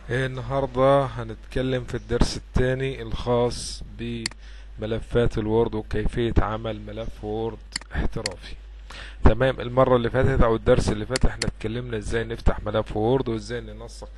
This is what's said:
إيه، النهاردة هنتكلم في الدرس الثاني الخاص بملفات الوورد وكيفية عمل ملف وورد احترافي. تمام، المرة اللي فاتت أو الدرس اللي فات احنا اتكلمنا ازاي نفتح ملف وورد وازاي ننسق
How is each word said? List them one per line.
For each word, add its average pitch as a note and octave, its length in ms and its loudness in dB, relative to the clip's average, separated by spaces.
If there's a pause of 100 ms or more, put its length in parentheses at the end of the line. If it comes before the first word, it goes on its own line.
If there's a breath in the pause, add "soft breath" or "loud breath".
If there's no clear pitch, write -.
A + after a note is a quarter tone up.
إيه، B2+ 160 -2
النهاردة C3 800 2
هنتكلم B2 760 -4
في - 120 -8
الدرس - 420 0
الثاني C3 640 -2
الخاص A#2+ 840 -2 (160)
بملفات A2+ 1400 -2
الوورد A2 380 2
وكيفية G#2+ 680 0
عمل A2 460 -2
ملف A2 360 -10
وورد G#2+ 340 -4 (380)
احترافي. - 600 -4 (680 loud breath)
تمام، B2+ 360 6
المرة B2+ 360 4
اللي A#2 140 2
فاتت B2+ 320 4
أو A#2 140 6
الدرس B2 360 4
اللي G#2+ 140 -2
فات B2+ 200 0
احنا - 200 2
اتكلمنا A#2 520 -4
ازاي G#2+ 260 -2
نفتح - 400 0
ملف G#2+ 340 -2
وورد A#2+ 320 2
وازاي A2+ 320 -6
ننسق G#2+ 560 -14